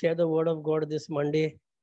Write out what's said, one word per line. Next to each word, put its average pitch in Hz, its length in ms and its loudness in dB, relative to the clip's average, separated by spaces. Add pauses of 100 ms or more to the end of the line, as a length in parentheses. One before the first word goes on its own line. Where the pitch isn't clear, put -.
share 170 160 2
the 170 100 2
word 160 220 2
of 160 160 -2
God 156 240 0
this 151 200 -6
Monday. 151 500 0 (240)